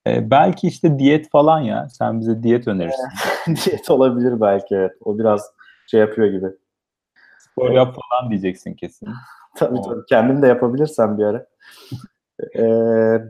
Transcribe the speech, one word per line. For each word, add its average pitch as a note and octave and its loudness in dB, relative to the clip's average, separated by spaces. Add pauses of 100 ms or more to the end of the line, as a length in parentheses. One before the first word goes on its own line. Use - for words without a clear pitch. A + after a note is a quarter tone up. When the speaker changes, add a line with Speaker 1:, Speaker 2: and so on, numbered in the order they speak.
Speaker 1:
E, A2+ -2
belki E3+ 2
işte D#3 0
diyet D3 2
falan D#3 4
ya. A#2 -6
Sen A#2 -4
bize A2+ -4
diyet A#2+ 0
önerirsin. F#2 -4 (400)
Speaker 2:
<laughs> D#3+ 0 (100)
Diyet E3 -2
olabilir B2 2
belki, G2 0
evet. F#2+ 0 (140)
O G#2+ -4
biraz G#2+ 0 (360)
şey A2+ 2
yapıyor G#2+ 2
gibi. F#2+ -2 (920)
Speaker 1:
Spor - -6
Speaker 2:
Evet. B2 0
Speaker 1:
yap B2+ 4
falan B2 -6
diyeceksin F#2+ -6
kesin. - -16 (220)
Speaker 2:
<laughs> - -20
Tabii, B2 -2
Speaker 1:
O- - -6
Speaker 2:
tabii. A2+ -10
Kendim C3 2
de C3+ 6
yapabilirsem B2 0
bir G#2+ 0
ara. G#2 -2
<laughs> - -20 (1000)
Ee, A2+ 2